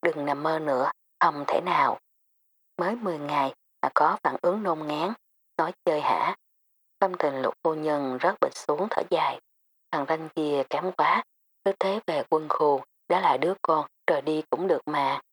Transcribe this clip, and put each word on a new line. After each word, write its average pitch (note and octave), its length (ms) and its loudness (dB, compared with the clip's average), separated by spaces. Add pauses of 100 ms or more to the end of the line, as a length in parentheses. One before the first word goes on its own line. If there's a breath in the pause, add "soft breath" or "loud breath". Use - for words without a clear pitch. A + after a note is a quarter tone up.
"Đừng D3+ 240 -10
nằm C#3+ 160 -6
mơ D#3+ 160 -4
nữa, C#3 320 -4 (300)
không D#3 260 0
thể - 180 -2
nào." D#3 340 0 (760)
Mới F#3+ 200 -2
mười F#3+ 220 -4
ngày C#3+ 360 -2 (280)
mà C#3 120 0
có D#3+ 280 4
phản C3+ 200 0
ứng G3 200 2
nôn D#3+ 240 -2
ngán, D#3 260 -2 (440)
nói E3 160 0 (120)
chơi D#3 160 2
hả? - 360 0 (640)
Tâm F#3+ 200 2
tình C3+ 240 0
Lục - 200 -2
phu D#3+ 120 2
nhân D3 440 -2
rất F#3 220 2
bịch - 160 0
xuống D#3 340 -2
thở - 200 -2
dài. - 300 0 (500)
Thằng C#3+ 180 -2
ranh D#3+ 260 -2
kia D3 360 0
kém C#3+ 220 -2
quá, E3 300 2 (420)
cứ G3 160 4
thế G3 260 0
về D3+ 240 0
quân D#3 180 2
khu, C#3+ 340 4 (260)
đã F3 120 4
là E3 160 4
đứa - 260 2
con, D#3 240 2 (200)
rời D3 160 2
đi D#3 280 0
cũng E3 160 0
được E3 200 2
mà. C#3 340 -2 (120)